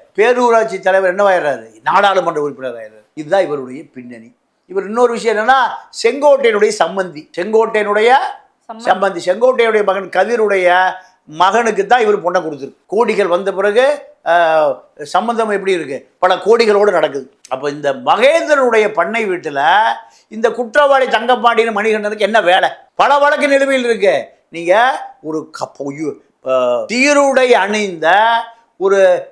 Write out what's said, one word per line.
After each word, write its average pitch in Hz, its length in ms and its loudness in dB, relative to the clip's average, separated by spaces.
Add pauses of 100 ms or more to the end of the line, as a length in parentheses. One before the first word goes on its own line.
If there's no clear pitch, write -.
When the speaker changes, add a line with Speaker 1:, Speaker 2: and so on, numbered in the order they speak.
(160)
Speaker 1:
பேரூராட்சி 226 640 2
தலைவர் 190 360 0
என்னவாயிடுறாரு? 156 500 0 (180)
நாடாளுமன்ற 170 580 0
உறுப்பினர் 131 340 -8
ஆயிடுறாரு. 107 380 -18
இதுதான் 156 300 -2
இவருடைய 139 400 -8 (100)
பின்னணி. 120 420 -18 (300)
இவர் 185 180 -6
இன்னொரு 233 300 0
விஷயம் 214 240 -2
என்னன்னா, 240 200 2 (460)
செங்கோட்டையனுடைய 240 760 2
சம்பந்தி, 175 580 -6
செங்கோட்டையனுடைய 214 760 0 (600)
Speaker 2:
சம்பந்தி. 226 120 -16
Speaker 1:
சம்பந்தி, 190 400 -2
செங்கோட்டையனுடைய 226 600 2
மகன் 190 240 -2
கதிருடைய 185 840 0 (320)
மகனுக்கு 196 600 0
தான் 240 160 4
இவர் 202 220 0
பொண்ணை 175 220 -2
கொடுத்துருக்கு. 139 300 -10 (120)
கோடிகள் 202 400 0
வந்த 185 260 -2
பிறகு, 208 480 0 (240)
ஆ, 160 560 2 (200)
சம்பந்தம் 214 480 -2
எப்படி 190 220 -2
இருக்கு? 143 380 -6 (100)
பல 185 160 2
கோடிகளோடு 208 560 2
நடக்குது. 143 420 -2 (160)
அப்ப 131 200 -6
இந்த 143 240 -4
மகேந்திரனுடைய 226 1000 2
பண்ணை 220 360 -2
வீட்டுல 156 520 0 (460)
இந்த 226 240 -2
குற்றவாளி 269 540 2
தங்கப்பாண்டியன் 233 720 0
மணிகண்டனுக்கு 214 440 -2
என்ன 208 220 2
வேலை? 175 280 2 (260)
பல 262 220 4
வழக்கு 285 300 2
நிலுவையில் 269 420 2
இருக்கு. 185 440 0 (160)
நீங்க 196 520 0 (200)
ஒரு 156 280 -8
க-, - 300 -12
பொய்யு-, 143 680 -10
ஆ, 123 300 0 (140)
சீருடை 269 560 2
அணிந்த 202 880 2 (380)
ஒரு 190 540 2